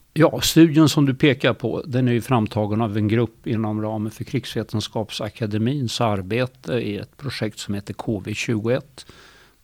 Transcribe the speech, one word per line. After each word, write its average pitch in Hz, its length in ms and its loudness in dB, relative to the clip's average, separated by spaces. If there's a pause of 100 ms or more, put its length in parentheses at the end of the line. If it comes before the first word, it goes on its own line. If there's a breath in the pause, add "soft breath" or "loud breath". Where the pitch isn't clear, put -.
(140)
Ja, 151 280 4
studien 160 480 6
som 147 160 4
du 131 100 2
pekar 131 380 4
på, 107 320 -4
den 127 220 0
är 120 40 2
ju 120 100 2
framtagen 107 600 0
av 107 160 -2
en 107 100 2
grupp 113 400 0
inom 107 340 -4
ramen 107 300 -4
för - 120 -12
Krigsvetenskapsakademins 113 1800 -4
arbete 110 720 -4
i 110 240 -4
ett - 200 -14
projekt 120 420 -8
som - 140 -8
heter 101 200 -8
K 107 320 -6
V 104 80 -6
tjugoett, 117 720 -4 (580 loud breath)